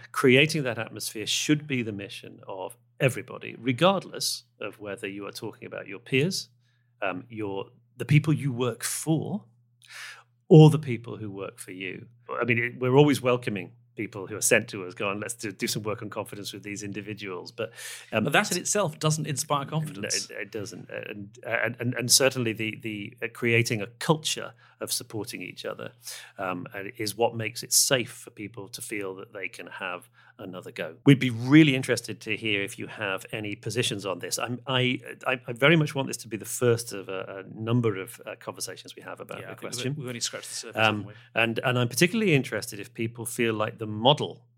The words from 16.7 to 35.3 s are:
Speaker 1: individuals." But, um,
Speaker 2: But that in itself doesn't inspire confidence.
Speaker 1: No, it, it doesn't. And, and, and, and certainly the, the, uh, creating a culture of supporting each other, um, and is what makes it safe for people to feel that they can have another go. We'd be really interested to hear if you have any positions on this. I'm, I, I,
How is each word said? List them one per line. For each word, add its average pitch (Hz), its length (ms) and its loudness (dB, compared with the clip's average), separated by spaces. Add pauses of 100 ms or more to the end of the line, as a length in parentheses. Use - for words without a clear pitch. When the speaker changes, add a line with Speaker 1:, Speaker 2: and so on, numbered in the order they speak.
Speaker 1:
individuals." 101 680 -10
But, - 200 -6 (400)
um, 110 120 2
Speaker 2:
But 143 80 0
that 208 200 4
in 175 60 -2
itself 180 400 -2
doesn't 156 280 0
inspire 147 400 -2
confidence. 151 640 -4
Speaker 1:
No, 117 60 -14
it, 107 60 -6
it 104 100 -10
doesn't. - 380 -10
And, 104 560 -10
and, 117 340 -2
and, 123 140 0
and 120 160 -2
certainly 131 420 4
the, 110 300 -4
the, 104 400 -8
uh, 117 100 -2
creating 117 500 2
a 98 40 -4 (120)
culture - 540 0 (280)
of 107 100 -6
supporting 104 520 -6
each 95 240 -12
other, - 260 -8 (460)
um, 90 360 -2
and 101 220 -10
is 104 200 -4
what 117 200 4
makes 113 260 -6
it - 100 -6
safe 123 380 4
for - 200 -18
people 101 380 -12
to - 120 -14
feel 98 360 -6
that 95 180 -16
they 95 140 -10
can 90 180 -14
have 90 420 -8 (300)
another 90 340 -10
go. 82 220 -8 (100)
We'd 139 140 8
be 131 100 -2
really 131 480 6
interested 117 460 -2
to 110 120 -4
hear 101 280 -2
if 98 160 -8
you 101 80 -8
have 95 440 -6
any 104 260 -6
positions 104 500 -2
on 87 140 -2
this. 87 180 -4
I'm, 120 280 -4
I, 127 320 2 (280)
I, 131 200 0